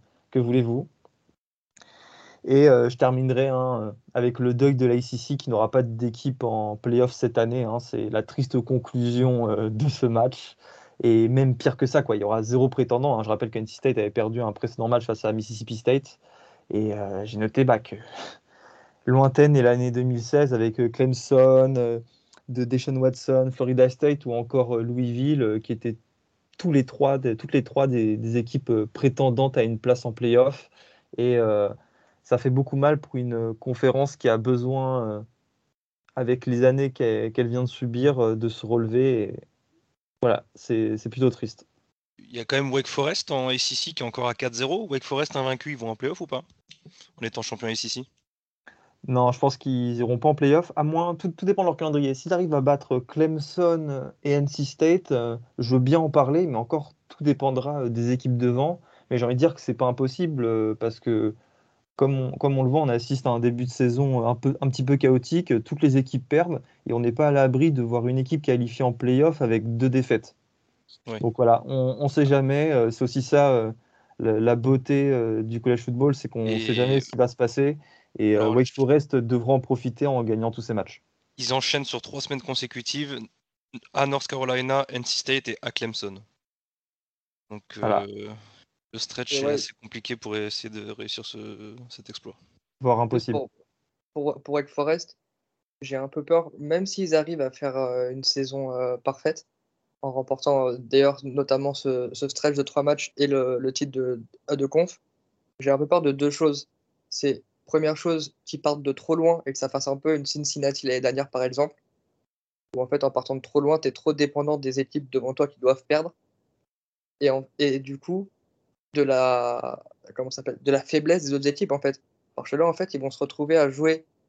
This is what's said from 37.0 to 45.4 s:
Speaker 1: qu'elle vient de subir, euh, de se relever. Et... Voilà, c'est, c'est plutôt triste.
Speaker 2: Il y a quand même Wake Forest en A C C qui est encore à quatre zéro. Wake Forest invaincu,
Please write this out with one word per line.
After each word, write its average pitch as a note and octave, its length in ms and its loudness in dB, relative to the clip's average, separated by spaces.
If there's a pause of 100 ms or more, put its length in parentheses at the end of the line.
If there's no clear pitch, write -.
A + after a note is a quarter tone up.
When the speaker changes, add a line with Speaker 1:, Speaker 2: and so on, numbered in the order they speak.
Speaker 1:
qu'elle A#2+ 160 0
vient B2 160 -2
de B2 60 -4
subir, B2+ 500 0
euh, A2+ 160 2
de A2+ 140 -2
se A2 180 -10
relever. A#2 560 2
Et... - 160 -8 (800)
Voilà, A#2+ 320 2
c'est, A2 440 -2
c'est A2 120 -8
plutôt B2 220 2
triste. - 340 -12 (540)
Speaker 2:
Il G#2+ 160 -20
y A#2+ 40 -8
a A2+ 60 -10
quand C3+ 120 -2
même C#3 140 0
Wake C3+ 140 0
Forest - 460 -4
en C3 160 -2
A B2+ 100 -2
C - 160 -4
C - 200 -6
qui C3+ 100 -10
est - 20 -6
encore B2 220 -4
à A#2+ 80 -2
quatre B2 180 -6
zéro. C#3+ 360 -4
Wake C3+ 140 -4
Forest C#3+ 320 -4
invaincu, C3 360 -4